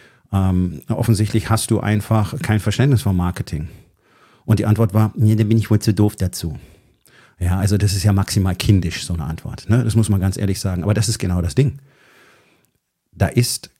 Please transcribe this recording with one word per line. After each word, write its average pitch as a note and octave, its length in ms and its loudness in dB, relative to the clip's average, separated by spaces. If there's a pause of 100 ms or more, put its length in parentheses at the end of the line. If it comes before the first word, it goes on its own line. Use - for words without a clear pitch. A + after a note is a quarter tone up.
(320)
ähm, F#2 560 0
offensichtlich A2 640 0
hast A2+ 200 0
du A2 120 2
einfach G#2+ 580 0
kein G#2+ 220 0
Verständnis B2+ 400 2
vom F#2 160 0
Marketing. F2 500 -4 (800)
Und A2 140 2
die G#2 60 -2
Antwort G#2+ 280 2
war, G#2+ 240 2
nee, A2 180 4
da A2 80 2
bin A2 140 2
ich G#2 120 0
wohl G#2+ 100 4
zu G#2+ 140 0
doof G#2 220 2
dazu. F2 420 -6 (800)
Ja, F2+ 180 -2
also G2 180 2
das G2+ 180 2
ist G2 120 -2
ja G#2 80 4
maximal F#2+ 420 0
kindisch, F2 480 0
so E2+ 120 -6
eine D#2 100 -4
Antwort, - 440 -10
ne? A#2+ 140 4
Das A2 140 0
muss G#2+ 100 2
man G2 140 2
ganz F#2+ 160 0
ehrlich G2 240 -2
sagen. F2+ 220 -4
Aber G2+ 100 2
das G#2+ 160 -2
ist A2 100 -4
genau F2+ 220 -2
das E2 140 -4
Ding. C3+ 240 0 (1300)
Da - 140 0
ist - 420 -2 (100)